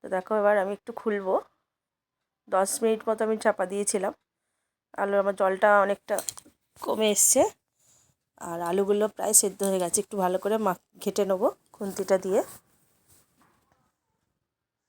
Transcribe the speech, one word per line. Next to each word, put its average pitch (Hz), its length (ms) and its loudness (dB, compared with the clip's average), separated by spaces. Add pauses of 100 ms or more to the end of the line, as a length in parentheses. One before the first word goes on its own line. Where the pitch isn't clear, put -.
তো 202 40 -12
দেখো, 185 280 -4
এবার 208 220 4
আমি 190 140 -2
একটু 226 200 -12
খুলবো। 202 420 -4 (1120)
দশ 190 220 2 (100)
মিনিট 220 240 0
মতো 220 200 -2
আমি 220 140 0
চাপা 202 280 0
দিয়েছিলাম। 202 460 -4 (880)
আলু, 202 200 -2
আমার 196 160 0
জলটা 190 360 2 (100)
অনেকটা 202 340 -2 (640)
কমে 220 300 0
এসছে 254 320 4 (960)
আর 170 220 -8
আলুগুলো 196 460 0
প্রায় 208 260 -4
সেদ্ধ 196 300 2
হয়ে 190 180 0
গেছে। 175 180 -2
একটু 208 160 -8
ভালো 185 220 0
করে 202 200 0
মা-, 196 240 -2 (180)
ঘেটে 202 240 -2
নেবো 196 240 0 (240)
খুন্তিটা 196 460 -2
দিয়ে। 190 220 0 (2500)